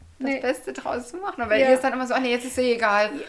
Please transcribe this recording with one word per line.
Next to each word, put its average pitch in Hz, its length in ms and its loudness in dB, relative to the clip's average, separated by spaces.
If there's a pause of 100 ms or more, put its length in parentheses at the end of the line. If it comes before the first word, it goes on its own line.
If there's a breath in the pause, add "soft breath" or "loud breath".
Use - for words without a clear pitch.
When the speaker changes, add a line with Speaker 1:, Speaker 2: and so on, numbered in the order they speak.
(200)
Speaker 1:
das 269 100 -4
Speaker 2:
Nee. 269 100 -2
Speaker 1:
Beste 302 320 -4
draus 240 380 -8
zu 339 80 -12
machen. 381 240 -8
Aber 214 160 2
Speaker 2:
Ja. 262 100 4
Speaker 1:
ihr 262 60 6
ist 262 100 4
dann 262 80 0
immer 254 160 -4
so, 240 60 -2
ah 254 60 2
nee, 254 120 0
jetzt 240 140 -2
ist 254 120 -6
eh 247 180 2
egal, 208 340 2 (200)